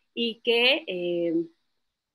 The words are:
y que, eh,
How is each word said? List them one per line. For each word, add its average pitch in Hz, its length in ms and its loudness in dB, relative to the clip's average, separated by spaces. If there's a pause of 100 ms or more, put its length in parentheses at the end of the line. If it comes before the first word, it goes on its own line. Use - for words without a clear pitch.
(140)
y 233 300 -4
que, 247 420 2
eh, 175 480 -2 (800)